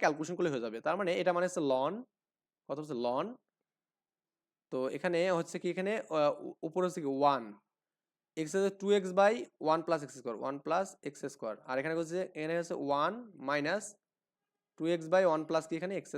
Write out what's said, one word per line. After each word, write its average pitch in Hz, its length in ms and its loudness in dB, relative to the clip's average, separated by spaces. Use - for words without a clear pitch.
ক্যালকুলেশন 160 360 2
করলে 170 140 2
হয়ে 120 140 -2
যাবে। 110 200 -6
তার 160 140 2
মানে 180 100 0
এটা 180 160 2
মানে 175 120 2
হচ্ছে 180 140 -4
ln, 139 220 0
কত 139 140 -6
হচ্ছে 151 140 -6
ln? 135 200 0
তো 135 60 -2
এখানে 175 220 0
হচ্ছে 170 240 -4
কি 175 120 -4
এখানে, 185 260 -2
আহ, 147 320 2
উ-, - 100 -12
উপরে 180 180 0
হচ্ছে 170 180 -4
কি 139 60 -2
ওয়ান, 139 240 4
x - 20 -6
হচ্ছে 196 160 4
টু 196 60 0
এক্স 185 120 -2
by 202 120 8
ওয়ান 156 220 4
plus 165 180 0
এক্স 131 160 -14
স্কয়ার, 120 220 -6
ওয়ান 135 120 -4
plus 180 220 0
এক্স - 120 -14
স্কয়ার। 110 200 -6
আর 131 120 -2
এখানে 160 200 -2
হচ্ছে, 170 200 -4
এখানে 156 220 -2
হচ্ছে 170 160 -6
ওয়ান 143 260 2
minus 151 360 0
টু 156 80 -6
এক্স 160 180 -2
by 185 160 8
ওয়ান 156 200 4
plus 160 200 0
কি 165 120 -6
এখানে 185 200 -6
এক্স - 180 -12